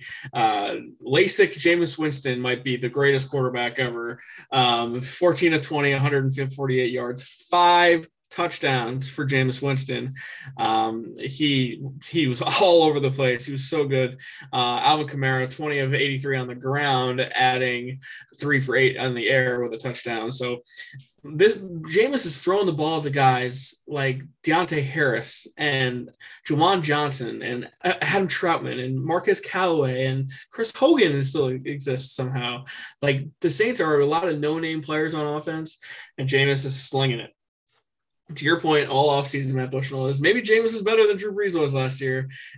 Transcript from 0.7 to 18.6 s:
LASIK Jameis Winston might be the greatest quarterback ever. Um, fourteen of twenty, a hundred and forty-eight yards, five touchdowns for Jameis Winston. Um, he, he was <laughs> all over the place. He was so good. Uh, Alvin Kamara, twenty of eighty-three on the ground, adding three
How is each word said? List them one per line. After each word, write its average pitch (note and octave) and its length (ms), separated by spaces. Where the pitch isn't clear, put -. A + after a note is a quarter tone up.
LASIK F#3 500
Jameis E3+ 440
Winston C#3 400
might B2 240
be C3 140
the B2+ 120
greatest C#3 400
quarterback B2 520
ever. A#2 400
Um, A#2+ 480
fourteen E3+ 540
of D3 80
twenty, C#3+ 280
a C#3 80
hundred C3+ 400
and C3+ 160
forty-eight B2+ 380
yards, B2 320
five F3 560
touchdowns C3 760
for C#3+ 180
Jameis C3 360
Winston. C3+ 520
Um, A2+ 640
he, C3+ 600
he D#3+ 220
was B2 160
<laughs> - 180
all F3 220
over D3 180
the C3+ 100
place. B2+ 360
He C#3+ 60
was C3+ 160
so D3+ 180
good. C3 320
Uh, B2 300
Alvin C#3+ 240
Kamara, C3 420
twenty D3 300
of C3+ 160
eighty-three C3+ 420
on B2+ 120
the B2 60
ground, C3 680
adding B2+ 800
three C#3+ 200